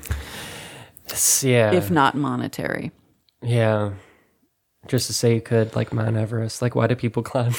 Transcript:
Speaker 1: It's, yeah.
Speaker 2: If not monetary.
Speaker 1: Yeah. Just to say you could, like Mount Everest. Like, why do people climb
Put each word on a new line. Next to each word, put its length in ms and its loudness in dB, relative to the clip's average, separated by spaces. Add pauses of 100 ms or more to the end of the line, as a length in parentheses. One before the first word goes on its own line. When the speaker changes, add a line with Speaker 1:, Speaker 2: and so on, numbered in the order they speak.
(1040)
Speaker 1:
It's, 380 0
yeah. 300 6
Speaker 2:
If 180 2
not 240 4
monetary. 760 -4 (520)
Speaker 1:
Yeah. 480 2 (960)
Just 200 0
to 60 -6
say 220 2
you 60 0
could, 340 0
like 180 -2
Mount 240 0
Everest. 460 -4
Like, 100 0
why 140 4
do 80 0
people 260 -2
climb 380 -2